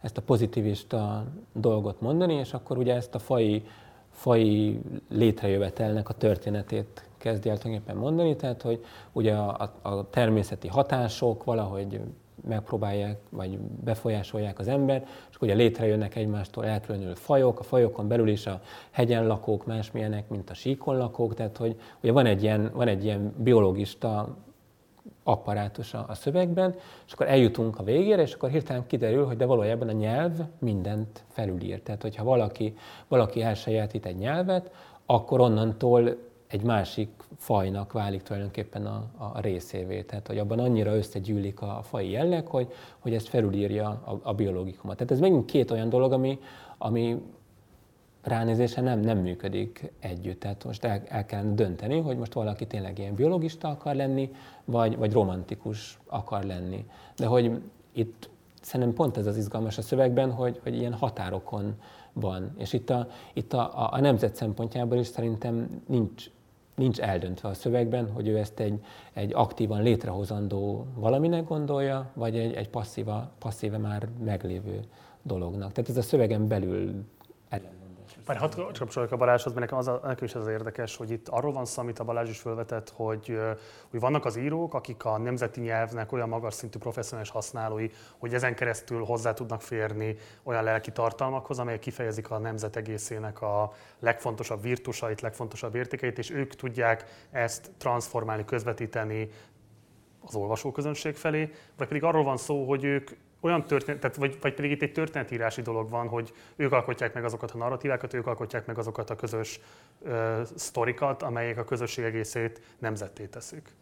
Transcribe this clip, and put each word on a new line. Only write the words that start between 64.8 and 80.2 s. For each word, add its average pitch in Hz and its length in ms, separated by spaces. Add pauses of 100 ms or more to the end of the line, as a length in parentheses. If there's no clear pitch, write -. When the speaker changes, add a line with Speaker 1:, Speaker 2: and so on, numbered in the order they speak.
Speaker 1:
is 117 80
szerintem 117 800
nincs, 117 440 (440)
nincs 131 260
eldöntve 92 480
a 95 60
szövegben, 120 560
hogy 110 180
ő 107 100
ezt 104 220
egy, 104 240 (280)
egy 101 220
aktívan 107 480
létrehozandó 101 1120
valaminek 143 500
gondolja, 139 720
vagy 113 220
egy, 117 180
egy 110 140
passzíva, 107 680
passzíve 107 400
már 104 300 (160)
meglévő 98 560 (420)
dolognak. 98 500
Tehát 120 180
ez 120 60
a 123 60
szövegen 110 460
belül 98 560 (440)
ellentmondás. 90 320 (460)
Speaker 2:
Bár 139 100
hadd 156 420
kapcsoljuk 120 340
a 123 40
Balázshoz, 123 360
mert 120 120
nekem 131 140
az 127 100
a, 123 160
nekem 131 200